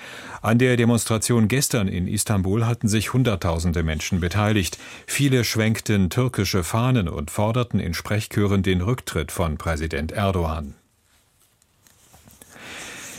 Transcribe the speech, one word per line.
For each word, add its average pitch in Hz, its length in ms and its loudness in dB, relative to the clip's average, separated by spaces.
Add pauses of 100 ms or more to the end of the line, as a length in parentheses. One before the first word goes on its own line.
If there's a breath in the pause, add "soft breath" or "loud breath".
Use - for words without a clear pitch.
(440 loud breath)
An 113 160 4
der 127 180 4
Demonstration 117 680 4
gestern 123 400 0
in 92 200 -2
Istanbul 101 600 0
hatten 117 220 0
sich 104 240 0
Hunderttausende 90 680 2
Menschen 80 380 -2
beteiligt. 101 580 0 (300 loud breath)
Viele 131 360 2
schwenkten 107 680 2
türkische 104 520 0
Fahnen 117 440 2
und 76 240 -6
forderten 113 480 0
in 82 160 -4
Sprechchören 104 680 0
den 92 200 2
Rücktritt 90 500 -4
von 80 260 -2
Präsident 78 540 -4
Erdogan. 80 640 -2 (2500 loud breath)